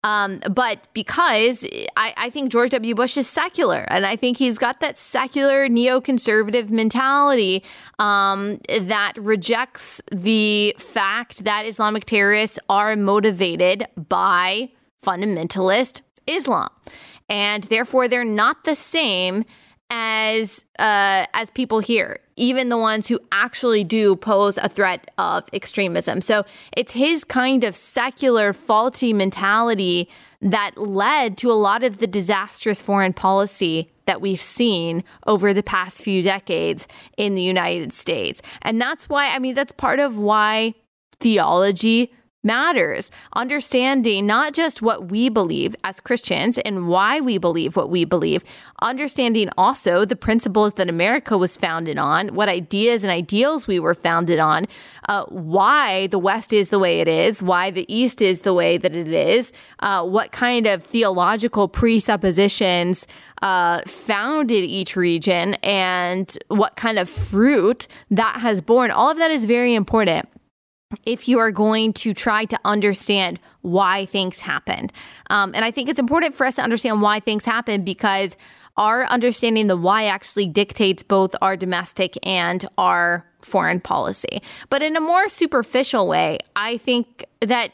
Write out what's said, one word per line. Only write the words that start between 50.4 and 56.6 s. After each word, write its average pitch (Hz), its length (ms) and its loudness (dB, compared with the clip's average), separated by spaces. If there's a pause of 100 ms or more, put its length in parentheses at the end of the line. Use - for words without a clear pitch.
that 185 120 -2
America 196 500 0
was 180 200 0
founded 165 400 -4
on, 156 360 -2
what 208 140 0
ideas 202 560 0
and 190 80 -2
ideals 220 560 0
we 190 100 0
were 165 160 0
founded 170 460 0
on, 156 280 2 (420)
uh, 202 160 -2
why 196 840 0
the 196 100 -2
West 196 360 0
is 208 160 4